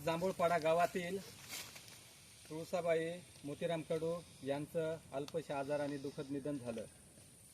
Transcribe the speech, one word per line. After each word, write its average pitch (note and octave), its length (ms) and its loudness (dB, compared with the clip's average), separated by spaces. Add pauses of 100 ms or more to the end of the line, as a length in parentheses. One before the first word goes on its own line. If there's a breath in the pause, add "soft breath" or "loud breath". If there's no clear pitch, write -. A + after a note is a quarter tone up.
जांभूळपाडा E3+ 540 4
गावातील E3+ 640 4 (1300)
तुळसाबाई E3 640 2 (320)
मोतीराम D#3+ 380 -2
कडू E3 400 0 (220)
यांचं D3+ 540 -2 (160)
अल्पशा C#3+ 460 -4
आजाराने C#3+ 380 0
दुःखद C#3 320 -6
निधन C#3+ 280 -2
झालं. A2+ 260 -4 (680)